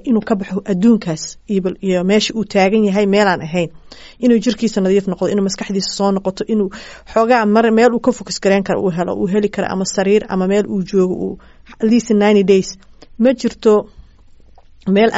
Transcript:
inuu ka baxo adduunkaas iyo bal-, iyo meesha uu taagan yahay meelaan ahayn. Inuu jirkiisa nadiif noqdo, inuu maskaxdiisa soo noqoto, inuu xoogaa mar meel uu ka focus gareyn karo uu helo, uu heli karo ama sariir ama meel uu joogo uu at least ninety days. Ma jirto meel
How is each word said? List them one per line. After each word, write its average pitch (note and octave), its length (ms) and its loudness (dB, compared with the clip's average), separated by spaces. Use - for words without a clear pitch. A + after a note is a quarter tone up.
inuu A3 160 2
ka A3 140 -2
baxo F#3+ 300 -6
adduunkaas G3 580 0
iyo F#3+ 120 -2
bal-, F3+ 200 -6
iyo F3+ 220 0
meesha G#3 320 0
uu G#3+ 100 -4
taagan G3+ 400 2
yahay G3+ 220 0
meelaan G3 340 2
ahayn. D#3+ 280 -4
Inuu A#3+ 180 4
jirkiisa G#3+ 440 -2
nadiif G3 260 2
noqdo, F#3 240 -4
inuu G3+ 120 0
maskaxdiisa F#3+ 540 -4
soo G3+ 140 0
noqoto, F#3+ 360 -4
inuu G#3 220 -2
xoogaa A3+ 320 2
mar A3 260 4
meel A3+ 220 4
uu A#3+ 60 -2
ka B3 120 0
focus - 280 -6
gareyn G3 240 2
karo F#3 200 -2
uu F#3+ 100 0
helo, F3 240 -4
uu G#3 100 -2
heli G#3 220 0
karo G3+ 220 -6
ama F#3+ 140 -4
sariir G3 440 0
ama F#3 180 -2
meel G3+ 200 0
uu G3+ 160 -4
joogo F#3 320 0
uu F#3 220 -8
at - 160 -10
least A#3 220 2
ninety G#3 320 4
days. F#3+ 340 0
Ma B3 160 2
jirto A3 560 0
meel G3+ 300 4